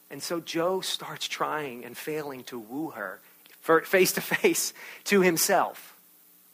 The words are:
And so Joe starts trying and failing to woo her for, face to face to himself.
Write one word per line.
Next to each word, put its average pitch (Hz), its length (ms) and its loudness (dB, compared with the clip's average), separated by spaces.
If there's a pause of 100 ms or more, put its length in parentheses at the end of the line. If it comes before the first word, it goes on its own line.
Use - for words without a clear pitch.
And 139 140 -12
so 175 160 -4
Joe 170 400 0
starts - 480 -6
trying 143 560 -4
and 120 140 -14
failing 143 480 -8
to 131 120 -10
woo 131 340 -8
her 101 280 -8 (400)
for, 160 220 6
face - 320 4
to - 80 -2
face - 520 2 (300)
to 202 160 4
himself. 170 800 2 (560)